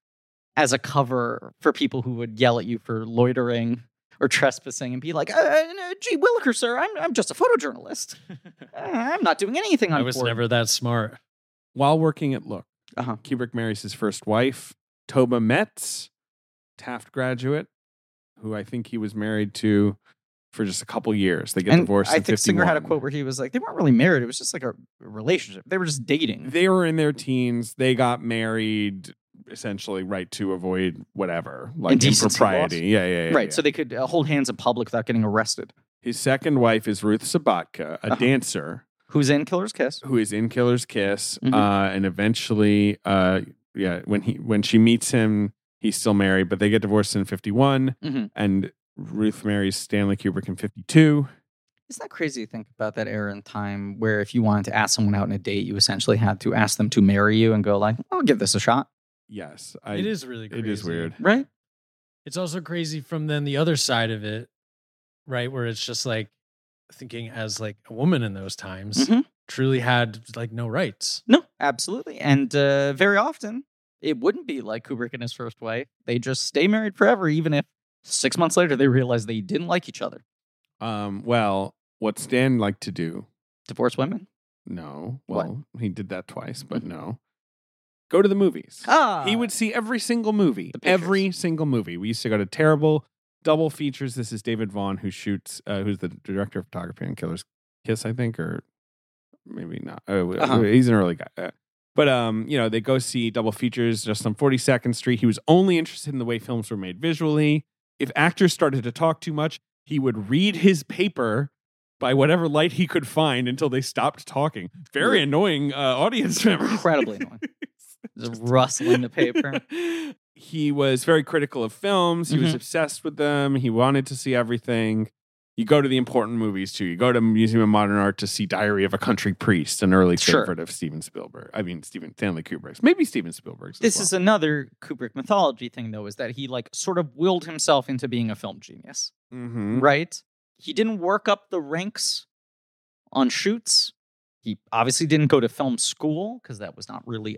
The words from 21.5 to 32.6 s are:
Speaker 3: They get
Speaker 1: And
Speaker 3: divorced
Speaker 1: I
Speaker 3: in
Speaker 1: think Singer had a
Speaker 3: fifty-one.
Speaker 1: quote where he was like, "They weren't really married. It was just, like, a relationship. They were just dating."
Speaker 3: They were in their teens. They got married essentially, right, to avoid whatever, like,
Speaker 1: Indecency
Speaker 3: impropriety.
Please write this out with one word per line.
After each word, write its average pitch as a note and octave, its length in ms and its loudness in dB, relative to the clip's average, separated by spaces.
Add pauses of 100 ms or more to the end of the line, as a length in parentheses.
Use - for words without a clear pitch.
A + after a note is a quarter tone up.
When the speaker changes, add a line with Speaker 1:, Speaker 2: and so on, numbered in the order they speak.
Speaker 3:
They F#2+ 80 -2
get G#2 140 2
Speaker 1:
And F3 80 6
Speaker 3:
divorced G2+ 280 2
Speaker 1:
I D#3+ 60 6
Speaker 3:
in - 60 0
Speaker 1:
think G#3 160 0
Singer F3+ 260 2
had F3 100 4
a D3+ 60 0
Speaker 3:
fifty-one. D3+ 80 -10
Speaker 1:
quote D#3 140 0
where C#3 80 -6
he C#3+ 120 -4
was C3 160 -6
like, C3+ 140 -6
"They B3+ 60 -2
weren't G4 180 -8
really D#3 140 4
married. C3+ 300 4
It A#2+ 60 -4
was B2 100 -10
just, - 160 -6
like, B2+ 100 -8
a A#2+ 100 -6 (260)
relationship. E3 680 -4
They F#3 120 -4
were F#3 80 -4
just C#3 200 -4
dating." C#3 440 -2
Speaker 3:
They E3+ 180 2
were F#3 180 4
in D#3+ 120 0
their D3+ 160 2
teens. B2 640 -2
They B2+ 180 2
got B2 260 0
married A2 920 -2 (380)
essentially, G2 520 -8
right, F#2 280 -6
to F#2+ 220 -4
avoid F#2 500 -2 (100)
whatever, E2+ 640 -6
like, D#3 180 2
Speaker 1:
Indecency A2 420 4
Speaker 3:
impropriety. F#2+ 460 4